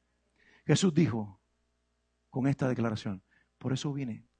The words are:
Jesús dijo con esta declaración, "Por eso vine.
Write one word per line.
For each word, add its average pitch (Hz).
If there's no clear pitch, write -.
Jesús 156
dijo 110
con 131
esta 139
declaración, 110
"Por 127
eso 143
vine. 127